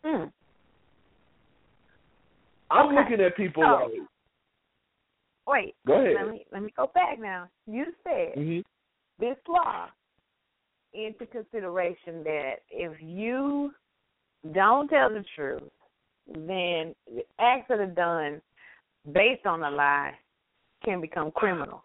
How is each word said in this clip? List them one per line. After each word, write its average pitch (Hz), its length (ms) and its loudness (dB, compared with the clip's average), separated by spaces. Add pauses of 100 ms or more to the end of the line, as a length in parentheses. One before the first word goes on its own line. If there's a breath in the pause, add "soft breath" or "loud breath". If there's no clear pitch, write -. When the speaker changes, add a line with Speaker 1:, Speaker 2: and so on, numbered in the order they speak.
Speaker 1:
Hmm. 269 200 -2 (2500)
Speaker 2:
I'm 247 160 8
Speaker 1:
Okay. 285 100 4
Speaker 2:
looking 233 280 4
at 180 120 2
people 165 260 0
Speaker 1:
So, 160 60 8
Speaker 2:
like, 123 400 2 (1400)
Speaker 1:
wait. 233 280 2 (120)
Speaker 2:
Go 139 80 6
ahead. 208 200 6
Speaker 1:
Let - 160 0
me, - 220 -14
let 196 100 -8
me 214 140 -10
go 262 120 0
back 339 300 2
now. 185 300 -10 (180)
You 240 200 -6 (180)
said 226 320 -2
Speaker 2:
Mm-hmm. 165 240 -4 (580)
Speaker 1:
this 247 200 -4 (100)
law 339 400 0 (1040)
into 220 340 -10
consideration 180 960 -6
that 151 340 -4 (140)
if 156 300 -10
you 262 720 -4 (800)
don't 226 360 6
tell 285 200 4
the 214 160 -4 (100)
truth, 139 280 -6 (640)
then 165 680 -4 (120)
the 117 160 -10 (160)
acts 247 300 2
that 220 120 0
are 196 60 0
done 165 540 -2 (720 soft breath)
based 196 340 2
on 165 160 0
a 143 80 -2
lie 143 420 2 (720)
can 185 160 -2
become 160 320 -6
criminal. 180 520 -2